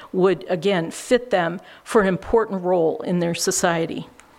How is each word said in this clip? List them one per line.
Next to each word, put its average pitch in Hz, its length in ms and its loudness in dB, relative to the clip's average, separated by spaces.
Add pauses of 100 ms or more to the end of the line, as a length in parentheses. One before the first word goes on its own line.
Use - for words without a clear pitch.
(120)
would, 185 360 2
again, 175 420 0
fit 247 400 -2
them 175 280 0 (240)
for 220 200 4
an 190 40 2
important 196 560 0
role 175 380 2
in 180 200 -2
their 170 140 0
society. 170 720 -2 (300)